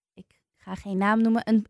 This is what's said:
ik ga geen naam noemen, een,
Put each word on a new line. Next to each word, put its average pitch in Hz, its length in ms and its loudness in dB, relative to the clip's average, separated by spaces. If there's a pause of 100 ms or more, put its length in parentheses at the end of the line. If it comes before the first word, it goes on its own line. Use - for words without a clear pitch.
(140)
ik 185 120 -20 (300)
ga 190 200 -14
geen 196 220 -8
naam 208 240 2
noemen, 226 240 2
een, 220 240 2